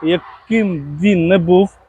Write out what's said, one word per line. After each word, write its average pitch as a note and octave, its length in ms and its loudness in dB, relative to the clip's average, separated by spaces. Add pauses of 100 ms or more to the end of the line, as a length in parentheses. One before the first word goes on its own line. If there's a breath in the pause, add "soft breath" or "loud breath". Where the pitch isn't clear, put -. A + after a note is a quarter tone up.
яким E3 1000 -4
він F3+ 280 2
не F#3+ 100 2
був, F3+ 400 2 (100)